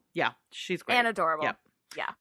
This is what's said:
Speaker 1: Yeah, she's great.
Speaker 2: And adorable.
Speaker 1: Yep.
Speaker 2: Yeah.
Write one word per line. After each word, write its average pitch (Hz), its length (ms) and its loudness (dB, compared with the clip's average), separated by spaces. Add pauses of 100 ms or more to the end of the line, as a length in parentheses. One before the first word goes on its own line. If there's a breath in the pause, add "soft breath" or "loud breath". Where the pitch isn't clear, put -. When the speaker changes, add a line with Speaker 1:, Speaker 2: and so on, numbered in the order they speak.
(140)
Speaker 1:
Yeah, 127 200 0 (180)
she's - 320 -6
great. 233 140 0
Speaker 2:
And 240 100 6
adorable. 160 380 0
Speaker 1:
Yep. 117 120 -2 (400)
Speaker 2:
Yeah. - 120 -4 (120)